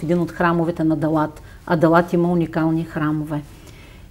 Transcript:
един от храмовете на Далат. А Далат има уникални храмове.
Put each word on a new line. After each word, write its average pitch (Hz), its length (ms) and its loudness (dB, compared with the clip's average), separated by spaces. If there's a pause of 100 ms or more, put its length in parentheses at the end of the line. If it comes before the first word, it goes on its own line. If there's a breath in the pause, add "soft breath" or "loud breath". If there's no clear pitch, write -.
един 175 180 2
от 165 100 -4
храмовете 170 520 0
на 160 120 4
Далат. 151 460 -2 (260 soft breath)
А 180 80 2
Далат 170 380 4
има 170 180 2
уникални 160 520 0
храмове. 151 580 -4 (680 loud breath)